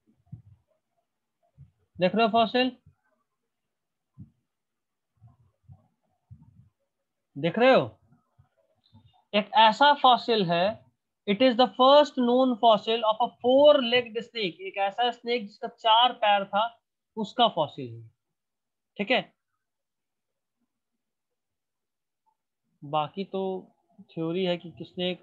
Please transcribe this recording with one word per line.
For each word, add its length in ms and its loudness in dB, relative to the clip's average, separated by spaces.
देख 200 -2
रहे 100 2
हो 60 0
fossil, 400 0
देख 240 -4
रहे 140 4
हो, 80 4
एक 240 -2
ऐसा 340 6
fossil 440 2
है, 180 -2
it 140 -2
is 160 2
the 100 4
first 380 4
known 440 2
fossil 480 0
of 120 -2
a 60 -2
four-legged 840 2
snake, 440 -10
एक 100 -16
ऐसा 340 -2
snake 360 -8
जिसका 200 -14
चार 460 0
पैर 320 0
था, 180 -4
उसका 380 -2
fossil 380 -8
है, 80 -20
ठीक 140 -6
है। 100 0
बाकी 440 -6
तो 180 -10
theory 340 -6
है 120 -4
कि 140 -18
किसने 400 -10